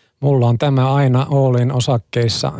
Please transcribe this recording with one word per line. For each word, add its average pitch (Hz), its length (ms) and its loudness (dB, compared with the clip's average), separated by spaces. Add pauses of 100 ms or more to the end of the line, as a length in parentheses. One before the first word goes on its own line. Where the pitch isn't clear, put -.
(200)
Mulla 135 280 2
on 117 100 0
tämä 135 360 0
aina 135 380 2
all 135 240 2
in 123 160 0
osakkeissa, 120 880 -2